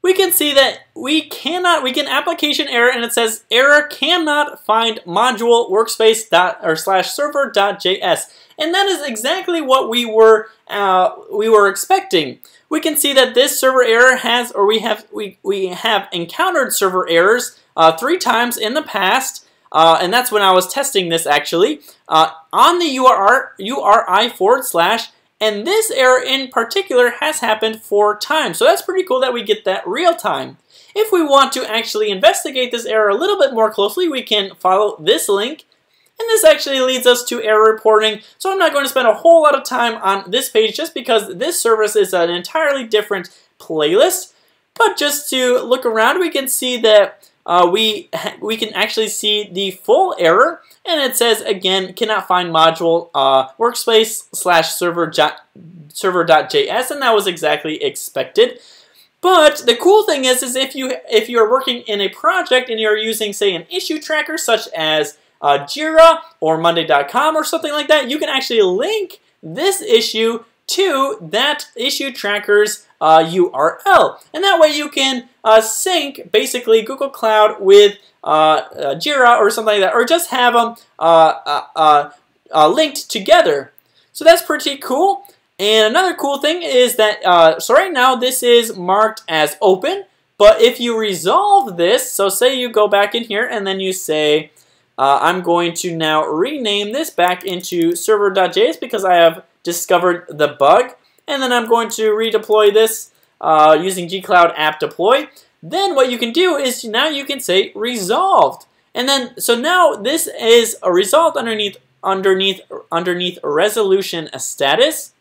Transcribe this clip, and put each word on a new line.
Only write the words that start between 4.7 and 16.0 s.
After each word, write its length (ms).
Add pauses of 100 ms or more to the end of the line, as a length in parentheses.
module 640
workspace 580
dot, 320
or 140
slash 340
server 400
dot 320
J 180
S." 320 (280)
And 140
that 140
is 180
exactly 560
what 280
we 160
were, 440 (180)
uh, 440 (200)
we 180
were 180
expecting. 720 (300)
We 100
can 160
see 180
that 220
this 240
server 240
error 340
has, 340
or 140
we 140
have, 320
we, 320
we 240
have 440